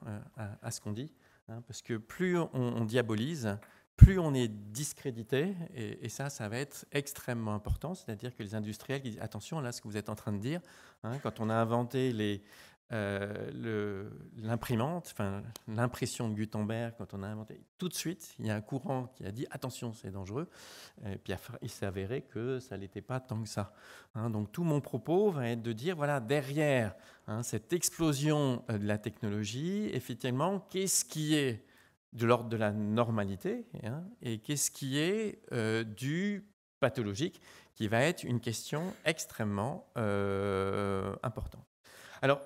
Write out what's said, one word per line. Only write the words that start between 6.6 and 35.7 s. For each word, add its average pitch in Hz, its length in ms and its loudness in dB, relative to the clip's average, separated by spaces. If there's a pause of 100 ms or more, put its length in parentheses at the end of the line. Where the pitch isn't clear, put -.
extrêmement 117 640 -2
important, 120 400 -2
c'est-à-dire 123 420 -8
que - 60 -10
les 104 140 -4
industriels 110 460 -4
qui 127 100 -6
disent : « 104 100 -10
Attention, 107 380 -6
là, 123 120 -4
ce - 80 -10
que - 80 -12
vous 104 100 -4
êtes 104 120 -4
en 107 60 -4
train 104 180 -4
de 101 60 -2
dire, 139 200 -4 (440)
hein, 120 180 -6
quand 110 180 -4
on 110 120 0
a - 20 2
inventé 120 580 2
les, 104 300 0 (520)
euh, 101 600 -2
le, 107 560 -4 (320)
l'imprimante, 120 720 0
enfin, 101 320 -2 (240)
l'impression 117 600 0
de 107 40 0
Gutenberg, 110 640 -2
quand 95 160 -10
on 98 80 -6
a 95 60 -6
inventé, 107 340 -10 (160)
tout 180 120 -4
de - 40 -6
suite, - 460 -6
il 110 80 -2
y - 20 2
a 104 60 2
un 107 60 -2
courant 131 520 -2
qui - 100 -14
a 98 80 -6
dit : 117 200 -4
Attention, 127 420 -6
c'est - 160 -10
dangereux. » 98 400 -6 (560)
Et 98 120 -4
puis, - 160 -6 (280)
il 113 80 -6
s'est - 160 -6
avéré 98 380 -2
que 123 360 -4
ça 101 180 -10
l'était 98 260 -10
pas 127 160 -4
tant 110 200 -4
que 110 100 -6
ça. 101 220 -4 (440)
Hein, 113 160 -2
donc, 107 200 -2
tout 175 120 -2
mon 147 180 4
propos 180 480 4
va 135 200 0
être 117 120 0
de 117 120 -2
dire, 147 220 -2
voilà, 147 260 2
derrière, 139 760 4 (320)
hein, 110 160 -2
cette - 280 -4
explosion, 151 1000 4
euh, 107 80 2
de 101 80 0
la 107 100 4
technologie, 120 960 -2
effectivement, 131 680 0 (120)
qu'est-ce 185 340 2
qui 156 300 2
est 131 320 2 (460)
de 117 120 2
l'ordre 117 240 6
de 113 80 0
la 107 160 4
normalité, 110 920 2 (200)
hein, 135 180 -4 (180)
et 113 180 -4
qu'est-ce 143 300 0
qui 139 300 -2
est, 202 420 0 (120)
euh, 113 320 2